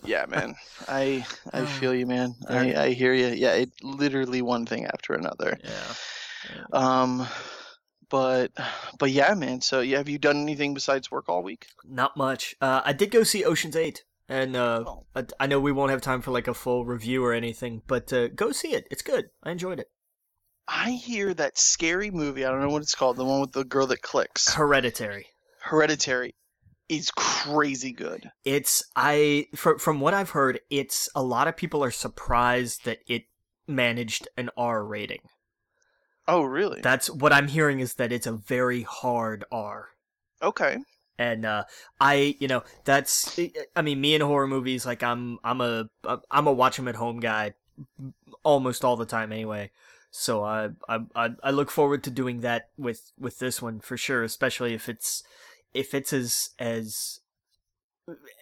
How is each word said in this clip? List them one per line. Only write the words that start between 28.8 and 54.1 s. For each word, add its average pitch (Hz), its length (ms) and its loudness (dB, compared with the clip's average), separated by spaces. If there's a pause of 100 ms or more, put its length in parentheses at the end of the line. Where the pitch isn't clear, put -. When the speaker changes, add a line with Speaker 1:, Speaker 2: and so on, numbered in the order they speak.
Speaker 2:
I, 147 600 4
fr-, 160 240 2
from 151 220 2
what 151 120 4
I've 196 180 0
heard, 131 380 2
it's, 139 460 -2
a 139 80 0
lot 127 260 2
of 160 80 -4
people 156 260 -2
are 123 100 0
surprised 123 920 0
that 113 220 -4
it 117 160 -2 (440)
managed 120 720 -2
an 123 220 -6
R 117 260 0
rating. 104 360 -8 (1080)
Speaker 1:
Oh, 170 140 6
really? 147 400 -2
Speaker 2:
That's, 127 260 2
what 147 240 4
I'm 143 160 6
hearing 143 320 2
is 127 140 -4
that 120 180 -2
it's 120 140 -4
a 113 60 -4
very 123 500 0
hard 113 680 -4
R. 104 380 -8 (540)
Speaker 1:
Okay. 165 360 0 (400)
Speaker 2:
And, 117 280 -2
uh, 107 180 -2 (340)
I, 139 400 6
you 139 100 -2
know, 127 140 0 (220)
that's, - 540 2 (360)
I 175 60 0
mean, 147 180 0
me 147 160 4
and 151 80 4
horror 143 260 2
movies, 131 360 -2
like, 120 180 -4
I'm, 120 400 -2
I'm 127 200 -2
a, 113 260 -2 (420)
I'm 147 160 4
a 143 60 6
watch 127 260 4
'em 127 100 -4
at 110 80 -4
home 117 240 -4
guy 107 340 -2 (880)
almost 135 420 4
all 123 120 4
the 113 100 -2
time 110 260 -4
anyway. 107 380 -6 (400)
So 107 340 -2
I, 107 260 -2 (200)
I, 113 80 0 (160)
I, 117 160 0 (120)
I 135 100 0
look 143 180 2
forward 143 340 2
to 165 60 -4
doing 123 300 -2
that 117 360 -2
with, 120 420 -6
with 123 200 -8
this 127 240 -4
one 113 180 -8
for - 160 -10
sure, 123 280 0